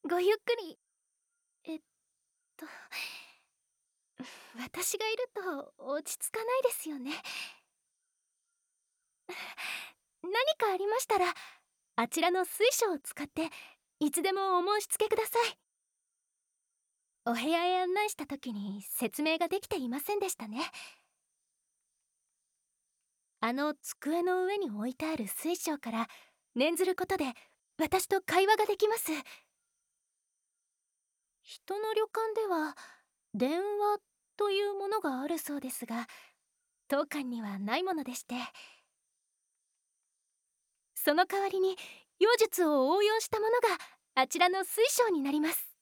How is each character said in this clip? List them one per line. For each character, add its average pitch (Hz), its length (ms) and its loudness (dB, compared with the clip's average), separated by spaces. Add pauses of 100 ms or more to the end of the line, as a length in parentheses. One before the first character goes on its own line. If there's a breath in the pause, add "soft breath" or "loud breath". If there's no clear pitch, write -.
ご 349 140 0
ゆ 392 120 6
っ 427 120 2
く 480 160 2
り。 330 160 -12 (840)
え 320 140 -6
っ - 20 -10 (760)
と、 311 100 -14 (1900 loud breath)
私 254 440 -6
が 440 100 -2
い 453 80 -2
る 508 160 -4
と 370 440 -6
落 285 260 -4
ち - 140 -8
着 - 140 -6
か 440 120 -4
な 494 160 2
い 523 40 0
で 494 80 4
す - 180 -8
よ 285 100 -8
ね。 262 120 -8 (3000 loud breath)
何 359 100 -4 (260)
か 415 140 2
あ 370 60 0
り 392 80 -2
ま 440 140 2
し - 80 -4
た 427 100 4
ら、 359 160 2 (600 loud breath)
あ 233 120 2
ち 320 140 -2
ら 339 80 6
の 359 160 2
水 427 260 2
晶 403 220 2
を 285 60 -2
使 - 220 -12
っ 294 60 -6
て - 220 -4 (500 loud breath)
い 294 120 2
つ 330 100 0
で 381 100 2
も 381 280 2
お - 20 4
申 403 200 2
し - 60 -8
付 - 180 2
け 440 40 -2
く 440 80 4
だ 440 80 2
さ - 140 0 (100)
い。 - 80 -10 (1700)
お 240 80 2
部 233 60 -2
屋 330 260 2
へ 370 160 4
案 359 120 2
内 415 180 0
し - 40 -8
た 294 120 -8
時 269 260 -8
に 202 300 -6
説 - 400 -4
明 320 160 2
が 339 80 2
で 381 120 0
き - 80 -10
て 381 120 -4
い 247 100 -2
ま 262 100 -4
せ 403 160 -2
ん 415 40 0
で 392 100 0
し - 80 -4
た 220 100 -8
ね。 220 140 -6 (2750 loud breath)
あ 233 140 0
の 294 280 0
机 320 400 -4
の 370 240 2
上 403 140 -2
に 349 100 -2
置 208 200 -4
い 254 40 -8
て 311 140 -6
あ 320 80 -2
る 220 120 -4
水 339 280 -2
晶 302 240 -4
か 233 100 -8
ら 226 180 -2 (460 loud breath)
念 302 220 2
ず 359 100 2
る 370 100 2
こ 359 120 -4
と 381 100 0
で、 262 160 -2 (460 loud breath)
私 370 260 2
と 392 160 2
会 370 240 4
話 427 120 6
が 427 100 4
で 403 100 0
き 427 100 4
ま 440 100 2
す。 - 140 -4 (2250 loud breath)
人 - 300 -10
の 427 180 -2
旅 427 140 2
館 440 260 -2
で 440 140 0
は 311 280 0 (600 loud breath)
電 269 240 0
話 415 400 0 (360)
と 415 140 0
い 392 160 2
う 403 80 -2
も 392 140 -6
の 427 120 -2
が 269 220 -2
あ 294 60 -4
る 330 100 -2
そ 294 200 -6
う 269 40 -6
で 262 80 -8
す - 160 -8
が、 233 220 -6 (800 loud breath)
当 285 180 2
館 285 180 -6
に 240 200 -6
は 202 160 -6
な 208 180 0
い 359 60 0
も 370 100 0
の 311 100 -2
で - 120 -8
し - 100 -10
て、 - 80 -8 (2500 loud breath)
そ - 180 2
の 359 140 4
代 392 120 -2
わ 392 80 0
り 381 120 -2
に 370 160 2 (440 loud breath)
妖 440 260 8
術 359 200 2
を 285 240 6
応 392 140 4
用 427 160 4
し - 100 -4
た 440 100 0
も 415 60 2
の 440 60 4
が 466 260 4 (380 loud breath)
あ 262 100 4
ち 339 140 -6
ら 359 100 6
の 381 160 0
水 - 240 2
晶 480 200 4
に 320 120 2
な 277 80 0
り 294 100 2
ま 311 100 2
す。 - 200 -6 (120)